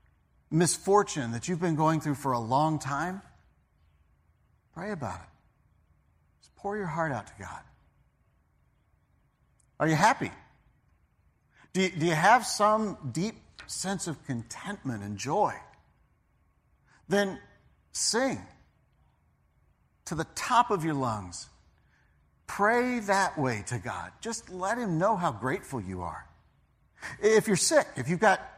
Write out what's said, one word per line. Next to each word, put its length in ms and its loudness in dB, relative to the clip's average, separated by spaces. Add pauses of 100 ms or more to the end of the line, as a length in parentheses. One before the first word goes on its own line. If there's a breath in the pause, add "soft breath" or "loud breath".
(520)
misfortune 800 2
that 160 -4
you've 140 -2
been 140 2
going 260 2
through 140 -2
for 180 -2
a 60 0
long 400 2
time? 420 -6 (1500)
Pray 180 -8
about 240 -6
it. 120 -16 (1120)
Just 160 -20
pour 200 -8
your 80 -6
heart 260 -2
out 160 -4
to 120 -20
God. 220 -14 (2250)
Are 80 2
you 80 4
happy? 360 4 (1400 soft breath)
Do 80 2
you, 80 4
do 160 0
you 80 4
have 320 6
some 520 2 (140)
deep 240 -4 (320)
sense 400 -6
of 180 -8
contentment 760 -8
and 160 -8
joy? 360 0 (1500 soft breath)
Then 320 0 (540)
sing 460 0 (1700)
to 100 -8
the 200 -4
top 360 2
of 120 0
your 100 0
lungs. 540 -4 (1000)
Pray 520 2
that 400 0
way 280 0
to 120 -4
God. 320 -8 (100)
Just 280 -8
let 280 -4
him 220 -2
know 160 2
how 160 0
grateful 500 -4
you 200 -8
are. 260 -10 (960 loud breath)
If 260 4
you're 80 4
sick, 400 4
if 120 -6
you've 120 -2
got 220 6 (160)